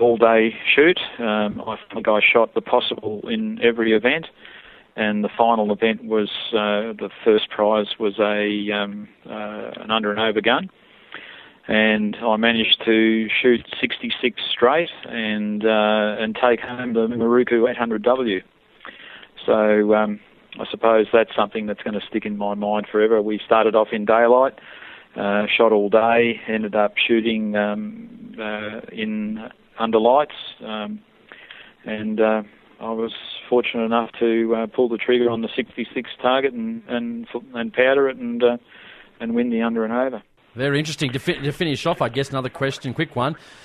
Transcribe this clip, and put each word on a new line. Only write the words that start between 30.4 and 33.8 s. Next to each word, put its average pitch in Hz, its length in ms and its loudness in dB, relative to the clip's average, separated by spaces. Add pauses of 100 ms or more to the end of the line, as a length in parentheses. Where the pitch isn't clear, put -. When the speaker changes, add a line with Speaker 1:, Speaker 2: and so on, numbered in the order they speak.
Speaker 1:
um, 107 360 -10 (840)
and, 107 340 -6
uh, 110 240 2 (380)
I 113 120 -8
was 113 200 -6 (360)
fortunate 120 360 2